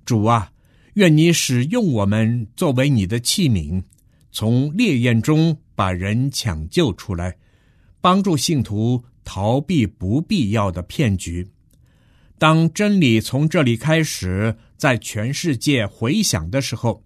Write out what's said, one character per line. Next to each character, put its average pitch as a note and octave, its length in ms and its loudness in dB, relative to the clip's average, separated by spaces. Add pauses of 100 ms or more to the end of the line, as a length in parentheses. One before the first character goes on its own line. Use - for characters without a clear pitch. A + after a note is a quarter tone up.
主 A2 200 0
啊， A2+ 280 0 (440)
愿 E3+ 200 6
你 E3 160 6
使 B2+ 340 0
用 G3 280 0
我 G2+ 140 0
们 A2 480 0
作 D#3 160 0
为 C3 180 2
你 A2 160 2
的 A2+ 140 -4
器 D#3+ 280 0
皿， F2+ 360 0 (480)
从 B2+ 440 0
烈 G3+ 220 0
焰 A#2 240 2
中 D#3 340 2 (200)
把 F#2+ 160 -2
人 G#2+ 400 -2
抢 D#2+ 380 -6
救 D3+ 240 0
出 - 200 -10
来， F2 240 -6 (600)
帮 F#3+ 240 2
助 F#3 120 0
信 C#3 280 -2
徒 A2+ 400 -2 (200)
逃 A2 380 -2
避 F3 240 2
不 G2+ 340 -2
必 E3 300 -2
要 G#2 220 0
的 E2+ 100 -6
骗 G#2 340 -2
局。 F2 320 -8 (920)
当 D#3+ 340 4
真 G#3 260 2
理 A2+ 220 4
从 C#3+ 260 -2
这 E3 140 0
里 A#2 160 2
开 D#3 260 0
始 G#2 540 -4 (180)
在 C3 220 0
全 A2 340 -6
世 C#3+ 240 -4
界 A#2+ 300 0
回 D3+ 380 -2
响 F2 260 -2
的 C3 100 -2
时 B2+ 160 -6
候 A2 300 -4